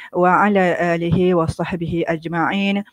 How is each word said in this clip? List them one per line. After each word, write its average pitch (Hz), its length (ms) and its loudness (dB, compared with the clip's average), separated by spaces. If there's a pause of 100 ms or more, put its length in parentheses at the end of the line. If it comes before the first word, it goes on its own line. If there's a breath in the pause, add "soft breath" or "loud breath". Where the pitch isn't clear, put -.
(140 loud breath)
wa 180 320 4
ala 175 480 2
alihi 170 400 2
wa 160 160 2
sahbihi 170 560 -4
ajma'in. 170 880 -2